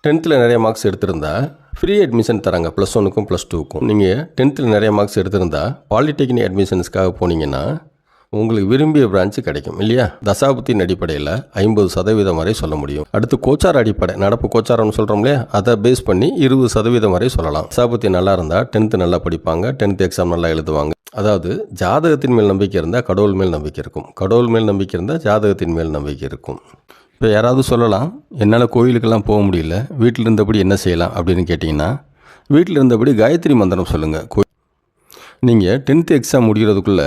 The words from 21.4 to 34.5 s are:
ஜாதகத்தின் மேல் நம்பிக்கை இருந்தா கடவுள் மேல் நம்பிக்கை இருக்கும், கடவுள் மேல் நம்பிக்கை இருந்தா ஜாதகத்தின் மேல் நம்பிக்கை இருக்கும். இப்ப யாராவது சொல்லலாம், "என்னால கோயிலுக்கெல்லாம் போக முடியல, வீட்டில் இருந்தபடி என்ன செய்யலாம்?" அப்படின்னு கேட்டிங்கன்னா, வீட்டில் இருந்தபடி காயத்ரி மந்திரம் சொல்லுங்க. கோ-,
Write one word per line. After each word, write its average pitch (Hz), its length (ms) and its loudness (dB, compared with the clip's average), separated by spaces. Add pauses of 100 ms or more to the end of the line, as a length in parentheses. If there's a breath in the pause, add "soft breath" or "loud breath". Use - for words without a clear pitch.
ஜாதகத்தின் 143 560 0
மேல் 104 160 4
நம்பிக்கை 95 280 -2
இருந்தா 90 200 -2 (100)
கடவுள் 98 300 0
மேல் 90 160 0
நம்பிக்கை 76 280 -8
இருக்கும், - 240 -12 (120)
கடவுள் 117 340 2
மேல் 110 160 2
நம்பிக்கை 98 280 -4
இருந்தா 117 180 -4 (100)
ஜாதகத்தின் 101 500 0
மேல் 80 200 -4
நம்பிக்கை 71 340 -8
இருக்கும். - 280 -14 (560 soft breath)
இப்ப 113 200 -2
யாராவது 123 340 2
சொல்லலாம், 117 400 2 (360)
"என்னால 117 220 4 (100)
கோயிலுக்கெல்லாம் 113 520 2
போக 104 200 2
முடியல, 85 280 -2 (260)
வீட்டில் 120 260 2
இருந்தபடி 107 360 2
என்ன 98 200 2
செய்யலாம்?" 85 340 0
அப்படின்னு 90 320 0
கேட்டிங்கன்னா, 80 400 -2 (680 soft breath)
வீட்டில் 175 240 2
இருந்தபடி 123 400 4
காயத்ரி 147 400 4
மந்திரம் 92 320 0
சொல்லுங்க. 78 280 -2 (140)
கோ-, - 140 2 (1000 loud breath)